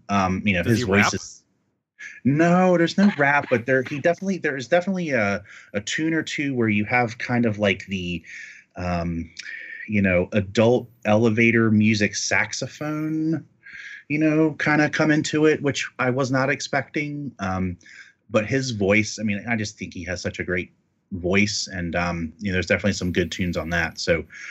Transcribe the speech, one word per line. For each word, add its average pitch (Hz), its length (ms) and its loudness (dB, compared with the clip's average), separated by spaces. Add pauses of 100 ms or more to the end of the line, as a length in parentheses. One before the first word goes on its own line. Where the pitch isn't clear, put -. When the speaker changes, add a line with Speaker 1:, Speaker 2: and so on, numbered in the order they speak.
Speaker 1:
Um, 95 360 0
you 101 100 2
know, 87 80 0
Speaker 2:
Does 123 100 0
Speaker 1:
his 107 80 4
Speaker 2:
he - 40 -2
Speaker 1:
voice 101 200 4
Speaker 2:
rap? 190 100 2
Speaker 1:
is, - 280 -10 (840)
no, 175 520 4
there's 170 220 2
no 196 200 6
rap, 143 320 2
but 117 160 0
there, 131 160 2
he 143 180 -6
definitely, 175 380 0
there 139 180 -4
is 131 120 -8
definitely 180 420 0
a, 101 320 0 (320)
a 104 60 -2
tune 160 320 -2
or 160 100 0
two 139 320 -4
where 117 140 2
you 104 160 2
have 120 340 0
kind 120 280 0
of, 104 140 -2
like, 101 260 0
the, 90 360 -6 (540)
um, 85 540 -4 (580)
you 104 140 0
know, 90 300 2
adult 110 580 2 (140)
elevator 113 640 4
music 107 460 4
saxophone 151 1300 -4 (680)
you 151 80 0
know, 156 400 4
kinda 151 320 2
come 156 220 2
into 151 340 2
it, 147 160 4
which 139 260 -2 (120)
I 127 100 2
was 127 220 0
not 135 180 2
expecting. 147 880 -4
Um, 92 400 -4 (500)
but 110 160 0
his 131 280 -2
voice, 104 480 2
I - 20 -6
mean, 101 260 -2
I 120 60 -2
just 107 240 -6
think 87 160 -12
he 90 100 -10
has 87 160 -6
such 92 200 -6
a 87 40 -4
great 90 280 -4 (400)
voice, 98 600 0
and, 87 220 -6
um, 85 440 -4
you 101 120 -6
know, 90 40 -2
there's 92 120 0
definitely 98 280 0
some 90 180 -4
good 85 200 0
tunes 90 240 -4
on 80 140 -6
that. 82 300 -4
So 82 240 0 (260)